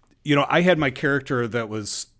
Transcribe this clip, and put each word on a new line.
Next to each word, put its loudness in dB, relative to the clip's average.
you 2
know, 4
I 4
had 4
my 0
character -2
that -4
was -8